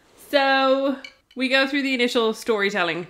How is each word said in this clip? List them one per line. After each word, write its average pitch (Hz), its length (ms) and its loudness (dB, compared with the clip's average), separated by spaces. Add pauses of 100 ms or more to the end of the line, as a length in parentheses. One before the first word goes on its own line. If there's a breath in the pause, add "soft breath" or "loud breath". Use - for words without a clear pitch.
(300 loud breath)
So, 269 680 2 (380)
we 247 140 -2
go 269 180 2
through 285 140 -2
the 269 120 -2
initial 240 400 0
storytelling 196 760 -2